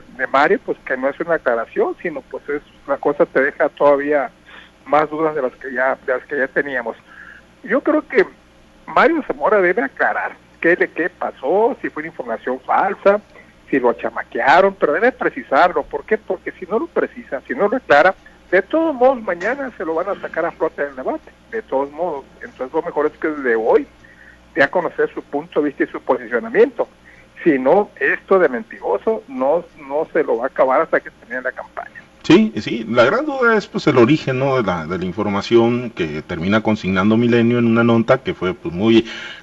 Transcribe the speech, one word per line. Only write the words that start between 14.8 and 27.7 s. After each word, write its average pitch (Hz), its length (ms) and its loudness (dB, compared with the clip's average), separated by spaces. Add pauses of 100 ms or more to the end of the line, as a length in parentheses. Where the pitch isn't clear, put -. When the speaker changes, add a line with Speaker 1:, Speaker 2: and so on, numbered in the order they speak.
Speaker 1:
debe 226 180 2
precisarlo. 156 720 0
¿Por - 220 -8
qué? 214 140 -2
Porque - 340 -8
si - 140 -14
no 196 120 -2
lo 330 80 -6
precisa, - 600 -6
si - 80 -6
no 190 140 0
lo 233 80 -2
aclara, 165 380 4 (360)
de 190 120 2
todos 320 320 0
modos 247 280 2
mañana 214 540 -6
se 196 80 -8
lo 160 100 -4
van 180 140 -4
a 180 120 -6
sacar 165 260 -6
a 160 60 -6
flote 165 300 -4
en 143 60 -4
el 139 80 -16
debate, 131 340 -8 (200)
de 113 120 -8
todos 139 300 -4
modos. 151 320 -6 (180)
Entonces 127 300 -12
lo 160 100 -2
mejor 156 240 -2
es 151 120 -2
que 165 100 -2
desde 135 280 -2
hoy 143 300 2 (680)
dé - 80 2
a 180 80 2
conocer 151 420 -2
su 147 100 -10
punto 156 380 -6
de 147 80 2
vista 143 160 -4
y - 40 -6
su - 120 -10
posicionamiento. 123 880 0 (560)
Si 143 140 4
no, 175 320 2 (100)